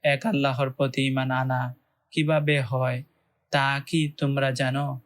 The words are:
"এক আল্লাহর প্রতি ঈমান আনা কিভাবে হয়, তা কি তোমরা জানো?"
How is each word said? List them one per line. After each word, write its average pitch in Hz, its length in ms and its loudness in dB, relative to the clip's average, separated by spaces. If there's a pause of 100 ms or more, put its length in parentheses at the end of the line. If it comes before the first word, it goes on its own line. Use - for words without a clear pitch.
"এক 143 220 2
আল্লাহর 139 440 0
প্রতি 135 360 -2
ঈমান 131 240 0
আনা 127 300 0 (520)
কিভাবে 151 500 2
হয়, 127 360 -2 (540)
তা 139 140 2 (140)
কি 160 200 0 (160)
তোমরা 139 360 0
জানো?" 135 340 -2 (200)